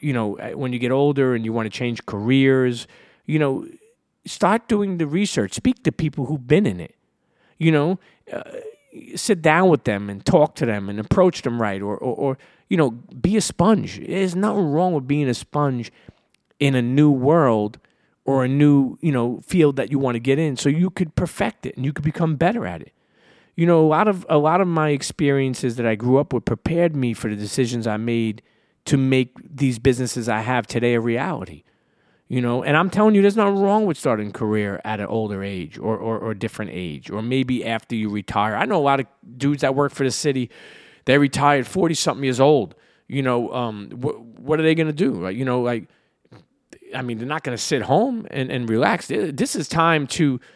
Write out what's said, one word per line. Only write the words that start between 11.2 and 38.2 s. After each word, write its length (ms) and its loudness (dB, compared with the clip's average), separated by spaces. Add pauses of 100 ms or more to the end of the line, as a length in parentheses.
them 180 -4
right, 220 -2
or, 160 -4
or, 160 -4
or, 240 -2 (320)
you 80 2
know, 120 4
be 460 -2
a 60 4
sponge. 600 0
There's 300 -4
nothing 380 0
wrong 220 0
with 120 -4
being 220 0
a 60 0
sponge 580 -2 (640)
in 160 2
a 80 2
new 280 4
world 680 2 (460)
or 200 2
a 40 0
new, 520 4
you 100 2
know, 340 0
field 320 4
that 140 -2
you 80 0
wanna 200 0
get 200 2
in, 180 -2
so 120 -2
you 220 2
could 240 -4
perfect 520 -4
it 100 -10
and 80 -6
you 80 -2
could 120 -6
become 320 0
better 300 0
at 140 -8
it. 120 -18 (640)
You 100 2
know, 180 6
a 20 6
lot 220 4
of, 200 -2
a 100 4
lot 220 4
of 80 2
my 220 2
experiences 840 0
that 80 -2
I 120 2
grew 220 4
up 140 0
with 120 -2
prepared 520 0
me 180 0
for 140 -6
the 80 -2
decisions 500 -2
I 100 0
made 440 -2 (460)
to 100 2
make 480 2
these 340 -2
businesses 500 0
I 120 0
have 260 -2
today 280 0
a 60 2
reality. 640 -4 (640)
You 120 -2
know, 220 0
and 140 2
I'm 120 4
telling 260 4
you, 60 6
there's 160 4
nothing 240 2
wrong 240 2
with 140 -2
starting 300 -2
a 40 -10
career 540 -2
at 140 -6
an 60 -6
older 360 -4
age 340 -8
or, 220 -4
or, 200 -4
or 120 -6
a 80 -8
different 340 -8
age, 380 -10
or 100 -6
maybe 460 -2
after 280 -6
you 140 -4
retire. 460 -2